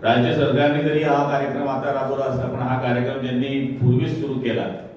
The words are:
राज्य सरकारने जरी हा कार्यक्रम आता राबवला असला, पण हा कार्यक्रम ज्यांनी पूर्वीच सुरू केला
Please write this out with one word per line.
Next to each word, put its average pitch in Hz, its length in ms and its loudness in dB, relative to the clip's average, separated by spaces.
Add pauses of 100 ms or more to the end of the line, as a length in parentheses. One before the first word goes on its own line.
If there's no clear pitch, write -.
राज्य 123 320 4
सरकारने 147 480 2
जरी 151 200 2
हा 147 120 4 (160)
कार्यक्रम 143 360 -2
आता 143 260 -2
राबवला 135 320 -2
असला, 123 220 -2
पण 123 200 -6
हा 127 140 0
कार्यक्रम 127 400 -2
ज्यांनी 131 380 -2 (220)
पूर्वीच - 400 2
सुरू 135 180 -4
केला 110 280 -2 (300)